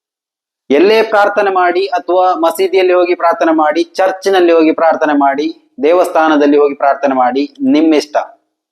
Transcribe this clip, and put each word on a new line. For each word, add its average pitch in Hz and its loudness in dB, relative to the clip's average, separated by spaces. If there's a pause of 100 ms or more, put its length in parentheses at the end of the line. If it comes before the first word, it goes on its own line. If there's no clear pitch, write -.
(720)
ಎಲ್ಲೇ 202 2
ಪ್ರಾರ್ಥನೆ 208 0
ಮಾಡಿ 180 -2
ಅಥವಾ 180 -2
ಮಸೀದಿಯಲ್ಲಿ 175 0
ಹೋಗಿ 180 0
ಪ್ರಾರ್ಥನೆ 165 -2
ಮಾಡಿ, 151 0
ಚರ್ಚ್ನಲ್ಲಿ 185 0
ಹೋಗಿ 160 2
ಪ್ರಾರ್ಥನೆ 156 0
ಮಾಡಿ, 143 -4
ದೇವಸ್ಥಾನದಲ್ಲಿ 156 2
ಹೋಗಿ 143 2
ಪ್ರಾರ್ಥನೆ 139 -2
ಮಾಡಿ, 131 -2
ನಿಮ್ಮಿಷ್ಟ. 147 0 (560)